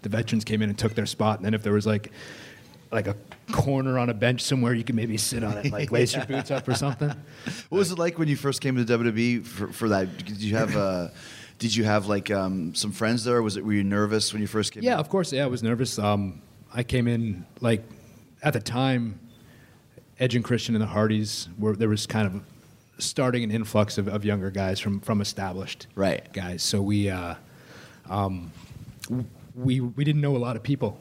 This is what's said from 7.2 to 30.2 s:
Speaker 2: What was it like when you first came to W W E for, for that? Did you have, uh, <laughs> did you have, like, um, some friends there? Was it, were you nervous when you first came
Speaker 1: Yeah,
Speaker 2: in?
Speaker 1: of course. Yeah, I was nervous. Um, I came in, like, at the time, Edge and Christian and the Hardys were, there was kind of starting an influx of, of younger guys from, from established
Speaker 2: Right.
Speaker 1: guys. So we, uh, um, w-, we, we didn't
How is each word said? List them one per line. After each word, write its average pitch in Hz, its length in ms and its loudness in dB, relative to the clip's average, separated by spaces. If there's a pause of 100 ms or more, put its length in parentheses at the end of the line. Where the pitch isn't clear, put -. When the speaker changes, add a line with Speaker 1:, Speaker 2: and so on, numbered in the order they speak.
Speaker 2:
What 180 120 0
was 180 120 2
it 175 80 -4
like 170 180 0
when 160 120 2
you 139 80 2
first 135 240 -2
came 131 160 0
to 120 80 2
W 117 260 4
W 117 280 2
E - 40 -8
for, 98 300 -6
for 113 160 0
that? 95 360 2
Did 101 160 -8
you 107 140 0
have, 110 180 0
uh, 92 360 0 (240)
<laughs> - 260 -20
did 110 160 0
you 113 80 2
have, 104 240 2
like, 104 240 0
um, 95 440 0
some 107 180 -4
friends 113 320 0
there? 120 180 4
Was 104 140 0
it, - 80 -6
were 107 80 2
you 101 100 4
nervous 104 480 2
when 107 100 -2
you 104 60 0
first 107 240 0
came 107 120 -8
Speaker 1:
Yeah, 247 100 2
Speaker 2:
in? 175 80 0
Speaker 1:
of 151 80 -4
course. 185 240 0
Yeah, 135 100 2
I 139 40 0
was 123 160 -2
nervous. 120 360 0
Um, 101 420 0 (320)
I 123 100 0
came 123 260 2
in, 113 360 -2 (140)
like, 117 240 2 (580)
at 151 120 2
the 117 80 0
time, 123 580 0 (960)
Edge 127 180 2
and 117 100 2
Christian 120 280 0
and 107 80 4
the 107 60 2
Hardys 107 600 2 (100)
were, 107 160 2
there 107 140 2
was 104 180 2
kind 110 180 2
of 98 160 -2 (580)
starting 123 440 0
an 107 80 -2
influx 107 460 2
of, 101 100 0
of 104 160 -2
younger 101 260 0
guys 95 300 0
from, 101 220 -2
from 107 180 0
established 95 720 -6
Speaker 2:
Right. 95 380 -2
Speaker 1:
guys. 90 320 -6
So 101 180 0
we, 101 280 2
uh, 90 260 -6 (720)
um, 92 440 -4 (560)
w-, 123 160 -4 (300)
we, 127 260 0
we 123 240 -2
didn't 151 160 2